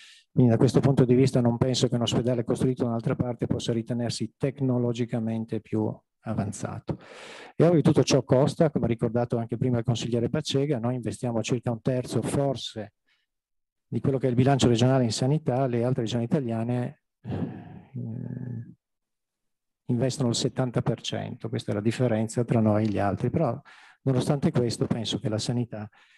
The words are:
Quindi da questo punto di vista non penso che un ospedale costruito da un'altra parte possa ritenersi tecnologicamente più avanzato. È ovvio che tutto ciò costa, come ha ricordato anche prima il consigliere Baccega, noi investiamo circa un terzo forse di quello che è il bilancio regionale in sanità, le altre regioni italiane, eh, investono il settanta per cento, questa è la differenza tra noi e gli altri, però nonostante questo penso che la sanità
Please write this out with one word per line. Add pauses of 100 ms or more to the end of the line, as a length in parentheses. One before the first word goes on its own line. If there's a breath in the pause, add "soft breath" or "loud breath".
(320 loud breath)
Quindi
da
questo
punto
di
vista
non
penso
che
un
ospedale
costruito
da
un'altra
parte
possa
ritenersi
tecnologicamente
più (300)
avanzato. (560 loud breath)
È
ovvio
che
tutto
ciò
costa,
come
ha
ricordato
anche
prima
il
consigliere
Baccega,
noi
investiamo
circa
un
terzo
forse (920)
di
quello
che
è
il
bilancio
regionale
in
sanità,
le
altre
regioni
italiane, (180)
eh, (1120)
investono
il
settanta
per
cento,
questa
è
la
differenza
tra
noi
e
gli
altri,
però (420 loud breath)
nonostante
questo
penso
che
la
sanità (300 soft breath)